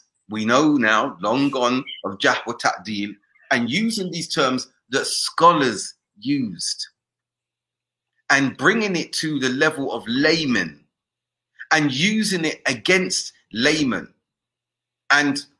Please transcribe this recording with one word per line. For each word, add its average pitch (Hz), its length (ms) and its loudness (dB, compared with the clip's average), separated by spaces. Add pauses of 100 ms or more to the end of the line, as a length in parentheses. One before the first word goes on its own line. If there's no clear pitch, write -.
(300)
we 107 160 -4
know 147 320 4
now, 110 420 2
long 123 300 2
gone, 127 340 0 (220)
of 98 140 -8
Jah 127 280 2
wa 117 60 -6
Ta'dil, 101 600 -4 (380)
and 120 180 0
using 202 420 -2
these 165 180 -8
terms 127 380 0 (220)
that 135 160 -2
scholars 143 880 2 (220)
used 143 680 -4 (1400)
and 139 280 2
bringing 196 380 2
it - 180 -6
to 156 260 -4
the 131 100 0
level 139 420 0
of 110 160 -6
laymen 127 760 0 (880)
and 151 200 2
using 185 540 0
it - 220 -4
against 180 680 -2 (180)
laymen. 123 600 0 (1000)
And 143 320 2 (160)